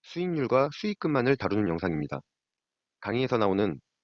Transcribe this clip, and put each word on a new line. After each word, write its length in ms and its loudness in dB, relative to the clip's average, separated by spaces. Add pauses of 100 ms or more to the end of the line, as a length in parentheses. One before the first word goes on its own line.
수익률과 680 0
수익금만을 640 0
다루는 320 0
영상입니다. 520 -2 (800)
강의에서 380 0
나오는 420 2 (240)